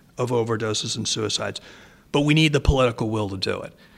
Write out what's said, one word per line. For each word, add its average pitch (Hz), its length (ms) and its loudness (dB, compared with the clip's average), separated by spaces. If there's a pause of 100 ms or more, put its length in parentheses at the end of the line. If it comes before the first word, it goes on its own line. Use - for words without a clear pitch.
(180)
of 123 120 -2
overdoses 113 640 -2
and 113 100 -4
suicides, 104 540 -4 (540)
but 147 80 4
we 147 120 4
need 156 200 4
the 139 80 2
political 123 480 2
will 110 180 -2
to 95 100 -6
do 95 220 -4
it. - 140 -12 (240)